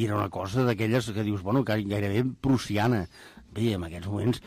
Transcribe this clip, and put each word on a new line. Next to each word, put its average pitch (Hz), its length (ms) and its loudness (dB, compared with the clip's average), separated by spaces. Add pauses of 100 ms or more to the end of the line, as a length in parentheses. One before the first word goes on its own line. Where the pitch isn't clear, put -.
i 113 40 2
era 104 120 0
una 101 120 0
cosa 98 380 0
d'aquelles 110 460 2
que 107 100 -2
dius, 104 180 0
bueno, 113 220 2
ga-, 107 160 0
gairebé 101 440 0 (180)
prussiana. 110 640 2 (480)
Bé, 113 220 0
en 87 100 -4
aquests 85 240 -10
moments 104 380 0